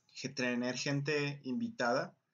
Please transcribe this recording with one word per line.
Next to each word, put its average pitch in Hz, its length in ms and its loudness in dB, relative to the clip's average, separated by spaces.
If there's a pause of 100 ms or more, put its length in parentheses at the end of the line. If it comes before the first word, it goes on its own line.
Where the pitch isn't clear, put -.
(120)
ge-, - 180 -6
tener 123 460 0
gente 143 680 0
invitada 123 680 0 (200)